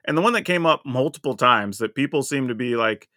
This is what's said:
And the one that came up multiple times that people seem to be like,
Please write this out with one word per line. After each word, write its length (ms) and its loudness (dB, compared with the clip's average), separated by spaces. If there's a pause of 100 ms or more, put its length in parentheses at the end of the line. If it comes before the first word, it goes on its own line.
And 120 0
the 60 2
one 100 2
that 100 0
came 220 0
up 200 4
multiple 500 -2
times 420 2
that 180 -4
people 280 -2
seem 240 -2
to 80 -4
be 200 -2
like, 420 -2